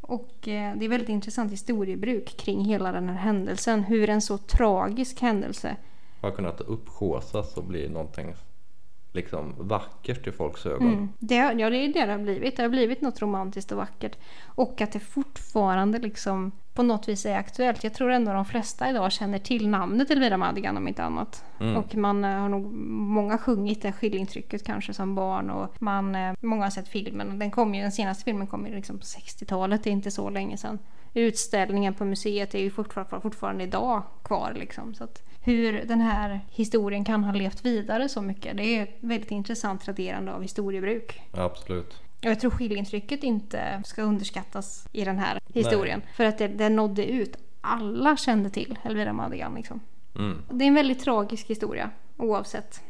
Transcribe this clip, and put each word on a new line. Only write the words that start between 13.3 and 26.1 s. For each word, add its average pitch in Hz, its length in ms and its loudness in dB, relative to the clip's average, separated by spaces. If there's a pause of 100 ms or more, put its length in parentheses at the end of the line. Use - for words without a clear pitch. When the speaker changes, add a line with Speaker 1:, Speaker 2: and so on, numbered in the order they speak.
Speaker 1:
och 202 60 -2
vackert. 208 400 -4 (280)
Och 254 340 0
att 208 120 0
det 208 80 -4
fortfarande, 202 1000 2
liksom, 196 540 -2 (220)
på 247 80 4
något 226 260 4
vis 202 180 -2
är 202 120 2
aktuellt. 233 460 0
Jag 214 100 -2
tror 254 160 2
ändå 233 220 4
de 196 120 2
flesta 233 460 -2
idag 196 220 2
känner 202 260 0
till 214 300 2
namnet 208 420 4
Elvira 262 260 6
Madigan, 185 400 0
om 90 120 -2
inte - 160 -2
annat. 80 400 -4 (160)
Speaker 2:
Mm. 214 160 2
Speaker 1:
Och 214 180 -2
man, 202 300 2
eh, 196 60 2
har 196 180 0
nog, 196 240 -2 (200)
många 214 460 2
sjungit 208 440 0
det 196 100 -2
skilintrycket 202 720 -4
kanske 202 280 -4
som 196 200 -2
barn. 190 360 0
Och 190 320 -4
man, 196 320 0